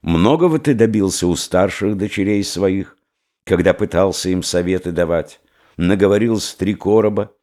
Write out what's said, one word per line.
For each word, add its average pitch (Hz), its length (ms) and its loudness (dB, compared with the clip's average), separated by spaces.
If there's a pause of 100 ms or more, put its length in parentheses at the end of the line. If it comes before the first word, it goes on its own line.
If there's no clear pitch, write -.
Многого 143 560 2
ты 151 160 0
добился 104 540 0
у 85 80 0
старших 98 600 -2
дочерей 101 460 -2
своих, 95 540 -4 (480)
когда 90 280 2
пытался 92 580 0
им 92 120 0
советы 90 480 -2
давать. 82 500 -2 (360)
Наговорил 101 640 2
с - 140 -10
три 95 200 -4
короба 104 580 0 (100)